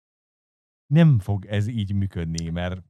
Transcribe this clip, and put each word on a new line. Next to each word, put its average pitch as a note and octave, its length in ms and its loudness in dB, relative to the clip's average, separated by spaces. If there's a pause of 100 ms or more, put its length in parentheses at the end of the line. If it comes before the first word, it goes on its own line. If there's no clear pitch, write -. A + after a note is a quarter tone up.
(920)
nem D3+ 260 6
fog G2 260 -4
ez G2+ 220 -2
így G#2 260 -4
működni, E2 560 -4
mert, F2 240 -6 (160)